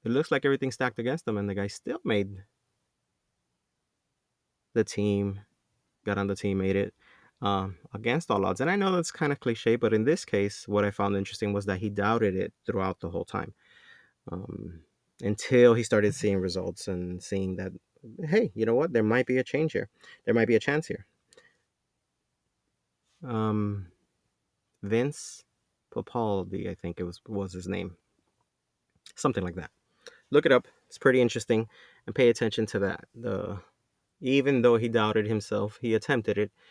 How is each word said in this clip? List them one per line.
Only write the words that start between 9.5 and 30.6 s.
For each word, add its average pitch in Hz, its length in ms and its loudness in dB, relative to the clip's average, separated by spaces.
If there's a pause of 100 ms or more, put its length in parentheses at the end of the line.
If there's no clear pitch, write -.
but 113 160 2
in 110 120 2
this 156 200 0
case, 101 440 -2
what 104 160 2
I 104 60 0
found 101 260 -2
interesting 101 360 -4
was 101 140 -2
that 95 120 -2
he 101 120 -4
doubted 101 460 2
it 95 160 -4 (120)
throughout 95 360 -2
the 87 100 -8
whole 90 140 -4
time, - 280 -8 (800)
um, 85 540 -10 (380)
until 120 520 6
he 117 80 -2
started 104 320 2
seeing 98 240 0
results 92 500 -4
and 90 340 -6
seeing 95 340 -4
that, 95 160 -8 (540)
hey, 202 280 2
you 110 100 0
know 113 100 2
what? 151 180 2
There 117 100 4
might 117 240 4
be 127 120 2
a 127 60 2
change 156 280 -2
here. - 160 -4 (360)
There 110 100 0
might 113 140 4
be 120 60 4
a 107 60 6
chance 151 260 0
here. - 200 -10 (2250)
Um, 107 640 -2 (920)
Vince 117 640 -4 (500)
Papaldi, 101 760 -4
I 92 40 -8
think 87 260 -10
it 90 40 -4
was, 87 240 -10
was 98 240 -6
his 90 160 -10
name. 92 280 -6 (1200)
Something 117 300 -2
like 87 120 -6
that. 90 140 -12 (600)
Look 147 160 4
it 143 60 6
up. 123 160 4 (200)